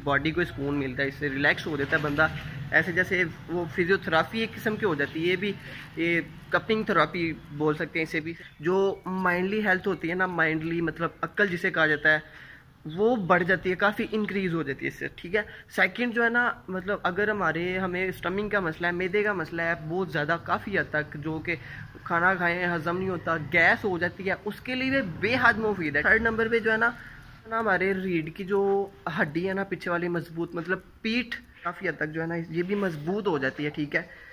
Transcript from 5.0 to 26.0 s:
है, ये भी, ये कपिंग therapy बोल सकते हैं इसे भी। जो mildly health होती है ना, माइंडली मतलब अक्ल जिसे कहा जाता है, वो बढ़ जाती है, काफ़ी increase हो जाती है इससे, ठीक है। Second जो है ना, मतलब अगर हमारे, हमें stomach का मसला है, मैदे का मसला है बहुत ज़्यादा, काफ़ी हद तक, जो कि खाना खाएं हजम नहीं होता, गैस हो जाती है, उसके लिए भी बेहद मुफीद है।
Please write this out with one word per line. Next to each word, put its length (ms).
है, 60
ये 80
भी, 140
ये 280
कपिंग 360
therapy 420
बोल 180
सकते 240
हैं 40
इसे 180
भी। 140
जो 460
mildly 540
health 260
होती 200
है 80
ना, 120
माइंडली 540
मतलब 420
अक्ल 240
जिसे 240
कहा 160
जाता 220
है, 380
वो 280
बढ़ 160
जाती 260
है, 60
काफ़ी 280
increase 400
हो 100
जाती 220
है 60
इससे, 160
ठीक 180
है। 100
Second 380
जो 100
है 60
ना, 400
मतलब 360
अगर 240
हमारे, 480
हमें 340
stomach 400
का 100
मसला 260
है, 60
मैदे 300
का 100
मसला 300
है 260
बहुत 220
ज़्यादा, 260
काफ़ी 300
हद 160
तक, 240
जो 220
कि 160
खाना 300
खाएं 300
हजम 320
नहीं 120
होता, 260
गैस 340
हो 140
जाती 240
है, 120
उसके 280
लिए 160
भी 100
बेहद 360
मुफीद 400
है। 60